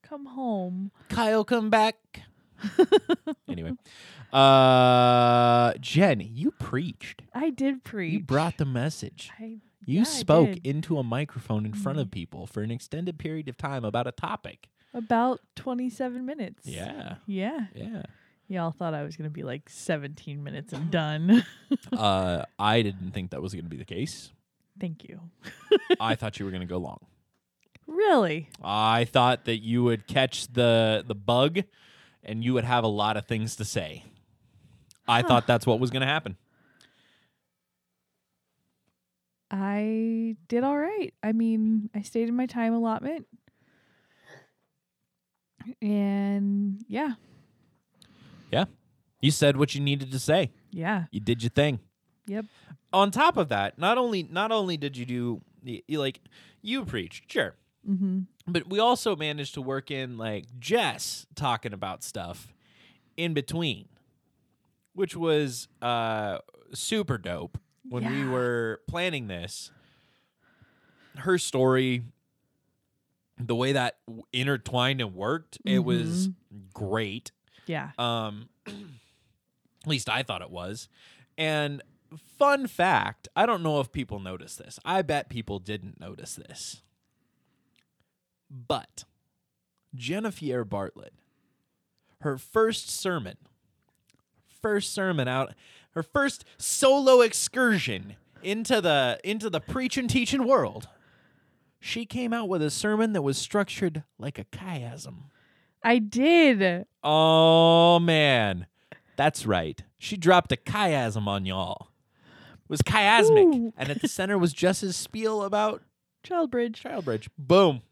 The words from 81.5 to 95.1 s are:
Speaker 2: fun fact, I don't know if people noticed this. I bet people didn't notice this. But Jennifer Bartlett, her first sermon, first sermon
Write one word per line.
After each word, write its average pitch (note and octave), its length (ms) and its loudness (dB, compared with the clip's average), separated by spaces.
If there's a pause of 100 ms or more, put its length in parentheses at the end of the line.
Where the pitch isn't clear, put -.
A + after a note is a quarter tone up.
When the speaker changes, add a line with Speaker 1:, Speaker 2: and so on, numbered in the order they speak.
Speaker 2:
fun C#4 280 2
fact, D3 680 0
I G3 100 2
don't G#3 160 -2
know D#3 160 0
if C3 140 -4
people B2 260 -10
noticed F#2 400 -12
this. - 260 -20
I F#3 180 0
bet D3 260 -4
people G#2 320 -8
didn't F#2+ 400 -10
notice - 340 -14
this. - 480 -16 (1700)
But B2+ 540 -8 (880)
Jennifer C#3 720 -6
Bartlett, G2 500 -10 (1080)
her C#3+ 140 -4
first A3 540 -2
sermon, E3 460 -6 (1200)
first G#3 320 -2
sermon F3 360 0